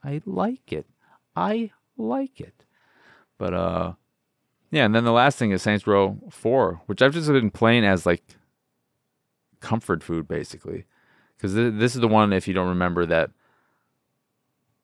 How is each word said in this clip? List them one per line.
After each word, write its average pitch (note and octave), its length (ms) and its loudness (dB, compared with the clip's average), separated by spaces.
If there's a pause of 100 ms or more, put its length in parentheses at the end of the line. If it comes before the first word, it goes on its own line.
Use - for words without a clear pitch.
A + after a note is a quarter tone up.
I C#3+ 220 -8
like G3 460 -6
it. - 140 -8 (480)
I G#3 360 -4 (260)
like C4 440 -6
it. - 240 -20 (760)
But, F#2 160 -4
uh, F2 380 -4 (760)
yeah, D3+ 140 0
and G#2+ 100 0
then A#2 100 2
the A#2 80 2
last B2 260 4
thing A2 120 0
is F#2+ 120 -2
Saints G#2+ 240 -2
Row G2 320 2 (120)
four, A2 560 -2
which G2+ 160 -4
I've C#3 120 4
just D#3+ 140 -4
been B2+ 220 2
playing A#2 340 2
as, F#2+ 220 2
like, F2 160 0 (1400)
comfort G2+ 420 -4
food, E2 260 -6
basically. E2+ 560 -10 (540)
'Cause G2 160 -6
thi-, A#2 160 0
this A2+ 240 0
is C3 60 -4
the A#2 80 2
one, G#2+ 240 4
if F#2+ 140 0
you F#2+ 80 -4
don't F#2 140 0
remember, F2+ 380 0
that E2 240 0 (1500)